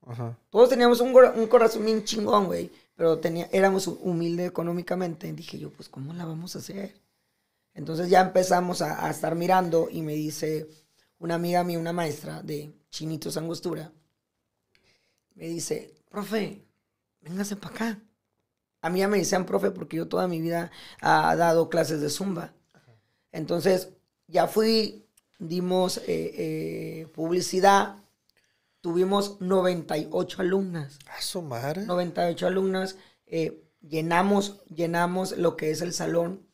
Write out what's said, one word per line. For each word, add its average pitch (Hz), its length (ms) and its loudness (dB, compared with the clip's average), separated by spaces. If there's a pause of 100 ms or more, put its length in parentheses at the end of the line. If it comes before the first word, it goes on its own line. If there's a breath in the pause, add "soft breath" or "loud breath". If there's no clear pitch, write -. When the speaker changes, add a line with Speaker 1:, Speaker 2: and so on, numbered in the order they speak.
Speaker 1:
Ajá. 120 320 -10 (120)
Speaker 2:
Todos 240 180 8
teníamos 240 320 6
un 254 120 2
cora-, 254 240 12
un 226 100 2
corazón 226 380 6
bien 220 200 0
chingón, 208 420 2
güey, 175 240 -6 (240 soft breath)
pero 165 240 2
tenía, 165 340 -4
éramos 190 360 4
hu-, - 140 -8
humildes 170 460 -2
económicamente. 175 840 -4
Dije 156 260 -14
yo, 147 140 -12
"Pues, - 160 -20
¿cómo 139 260 -12
la 175 100 -10
vamos 160 320 -10
a 143 40 -10
hacer?". 196 340 -12 (800)
Entonces 160 360 -6
ya 185 120 8
empezamos 180 600 2
a, 156 240 -4
a 156 40 -2
estar 156 260 -4
mirando 170 540 2
y 165 120 -8
me 151 120 -6
dice 156 540 -4 (500 soft breath)
una 170 180 -4
amiga 175 280 0
mía, 170 140 -4
una 165 140 -4
maestra 156 500 -6
de 147 300 -10 (180)
Chinitos 156 460 -8
Angostura, 165 560 -8 (1500)
me 165 100 -14
dice, 160 460 -8 (160)
"Profe, 202 560 -6 (540)
véngase 196 360 -6
pa' 175 120 -14
acá". 220 320 -6 (840)
A 165 80 -2
mí 180 80 0
ya 196 100 2
me 208 100 2
decían 185 280 0
profe 196 240 0
porque 170 260 -10
yo - 120 -4
toda 180 200 0
mi 165 120 -4
vida 170 300 -4 (300 loud breath)
ha 160 360 4
dado 165 320 4
clases 160 320 0
de 147 100 -2
zumba. 170 420 -6 (220)
Speaker 1:
Ajá. - 180 -20 (400)
Speaker 2:
Entonces, 170 580 0 (360)
ya 165 220 2
fui, 220 580 0 (320)
dimos, 180 600 0
eh, - 80 -10
eh, 160 1080 -6
publicidad, 185 840 2 (840)
tuvimos 190 600 0
noventa 180 560 0
y 151 140 -4
ocho 180 320 -4
alumnas. 180 560 -2 (180)
Speaker 1:
¡A - 60 -8
su 180 200 -6
madre! 147 440 -6
Speaker 2:
Noventa 180 420 0
y 170 40 0
ocho 175 140 -2
alumnas, 190 500 -2 (300 loud breath)
eh, 160 360 -4 (180)
llenamos, 170 840 0
llenamos 175 720 -2
lo 170 180 2
que 156 140 -2
es 151 120 -4
el 175 100 -6
salón 170 600 -4